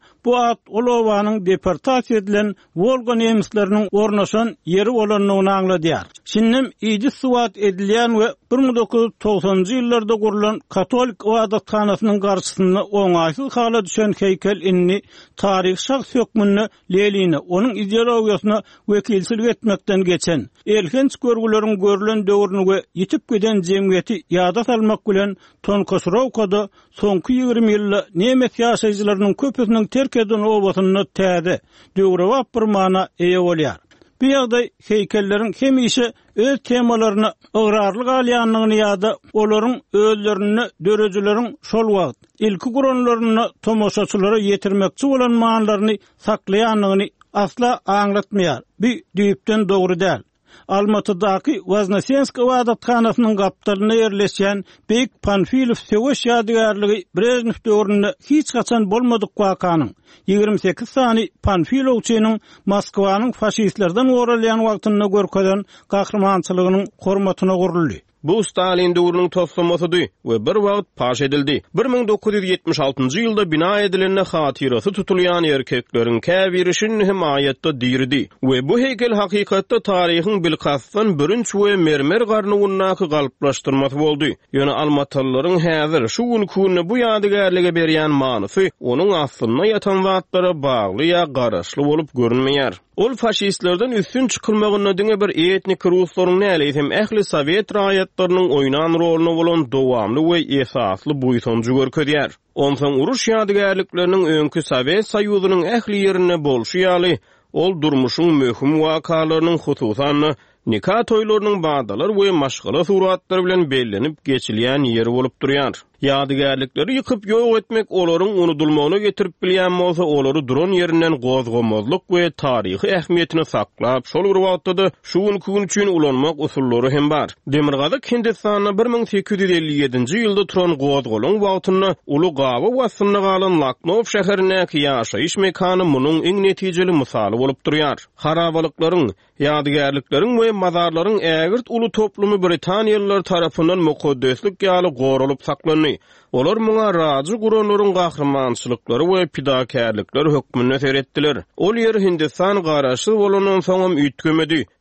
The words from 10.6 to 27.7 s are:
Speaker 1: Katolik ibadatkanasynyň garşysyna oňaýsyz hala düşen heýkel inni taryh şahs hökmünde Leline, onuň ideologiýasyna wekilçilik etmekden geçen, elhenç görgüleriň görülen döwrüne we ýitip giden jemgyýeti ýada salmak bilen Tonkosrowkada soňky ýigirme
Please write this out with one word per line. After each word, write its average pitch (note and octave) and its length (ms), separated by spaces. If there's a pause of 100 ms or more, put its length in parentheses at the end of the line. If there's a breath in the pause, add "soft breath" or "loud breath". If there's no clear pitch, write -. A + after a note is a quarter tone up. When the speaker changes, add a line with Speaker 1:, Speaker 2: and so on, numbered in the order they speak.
Speaker 1:
Katolik A#3+ 560
ibadatkanasynyň G#3 920
garşysyna F#3+ 640 (180)
oňaýsyz F3+ 560
hala A#3 300
düşen G#3+ 260 (100)
heýkel G3 380 (100)
inni F#3 320 (340 loud breath)
taryh F#3 420
şahs - 380
hökmünde G#3 540 (240 soft breath)
Leline, F#3+ 440
onuň F#3+ 360 (100)
ideologiýasyna A3 800 (240 soft breath)
wekilçilik G#3 640
etmekden G3 540
geçen, E3+ 460 (160 soft breath)
elhenç G#3+ 500
görgüleriň A3 580 (120)
görülen G#3 420
döwrüne G3+ 420
we G3 80 (180)
ýitip F#3 280 (100)
giden G#3+ 240 (120)
jemgyýeti F#3+ 640
ýada F3+ 320
salmak A3 440
bilen G3+ 280 (280 soft breath)
Tonkosrowkada G3+ 1080 (220 soft breath)
soňky G3+ 420
ýigirme A#3+ 420